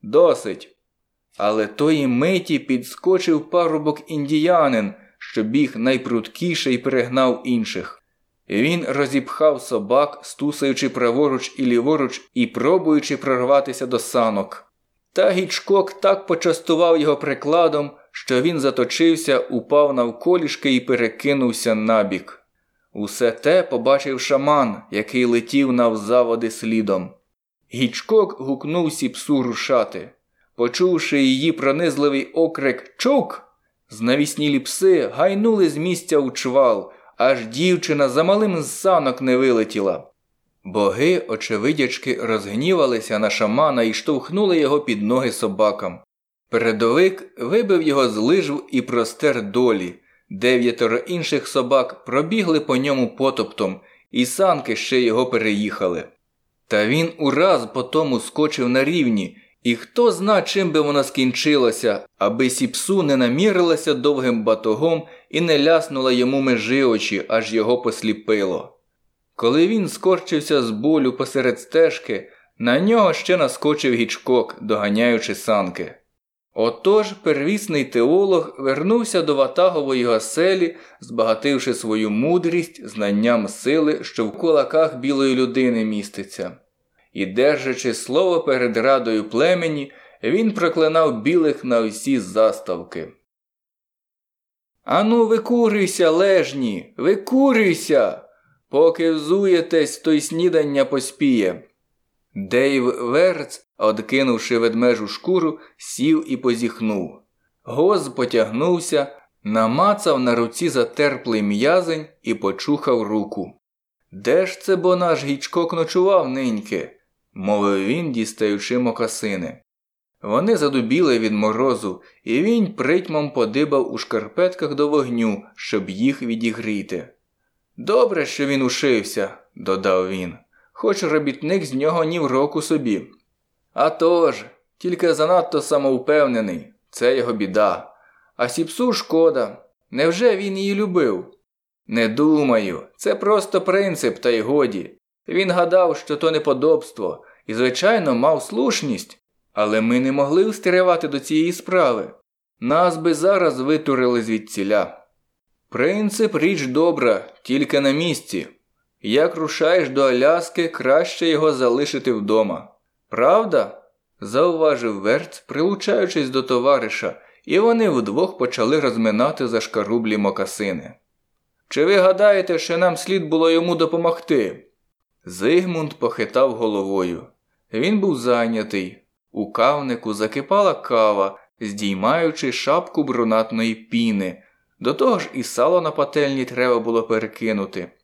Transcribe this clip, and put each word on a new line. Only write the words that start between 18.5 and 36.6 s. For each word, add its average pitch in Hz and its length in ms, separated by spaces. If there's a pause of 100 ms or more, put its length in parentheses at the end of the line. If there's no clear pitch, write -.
заточився, 139 800
упав 139 540
навколішки 139 840
і 123 40
перекинувся 120 960
набік. 107 640 (540)
Усе 110 380
те 170 320
побачив 135 560
шаман, 135 640 (100)
який 123 340
летів 120 460
навзаводи 117 800
слідом. 107 640 (600)
Гічкок 151 680
гукнув 147 540
сіпсу 135 500
рушати. 113 680 (460)
Почувши 147 680
її 131 280
пронизливий 143 760
окрик 156 720
«Чук!», 262 460 (460)
знавіснілі 143 680
пси 160 560
гайнули 196 540
з 143 80
місця 170 400
у 131 140
чвал, 123 600 (260)